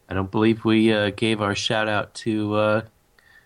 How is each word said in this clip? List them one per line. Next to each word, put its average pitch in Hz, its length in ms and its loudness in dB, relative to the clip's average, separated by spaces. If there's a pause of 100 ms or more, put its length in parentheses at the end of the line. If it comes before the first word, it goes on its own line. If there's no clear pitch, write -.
I 92 60 -8
don't 95 160 -2
believe 110 340 2
we, 110 260 4
uh, 104 200 0
gave 107 320 -2
our 101 120 0
shout 110 320 -2
out 104 280 -4
to, 107 400 -4
uh, 107 280 2 (640)